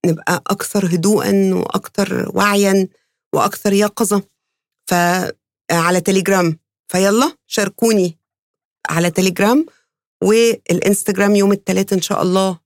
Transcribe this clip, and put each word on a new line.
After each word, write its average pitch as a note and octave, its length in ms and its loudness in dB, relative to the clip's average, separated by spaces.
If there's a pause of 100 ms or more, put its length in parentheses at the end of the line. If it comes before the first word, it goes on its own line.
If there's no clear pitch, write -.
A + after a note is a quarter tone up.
نبقى E3+ 400 -2
أكثر G3 400 -4
هدوءًا G3 680 0
وأكثر - 800 -4
وعيًا G3 540 2 (440)
وأكثر - 400 -2
يقظة. G3+ 500 0 (640)
ف-، F3 380 0 (460)
على E3+ 300 2
تليجرام، F#3 580 0 (300)
فيلا G#3 440 2 (140)
شاركوني G3+ 720 -2 (720)
على E3+ 200 0
تليجرام G3 560 0 (560)
والإنستجرام G3+ 1120 0
يوم G3+ 160 4
التلات G3 400 -2
إن F#3+ 80 0
شاء - 220 -4
الله F#3 440 0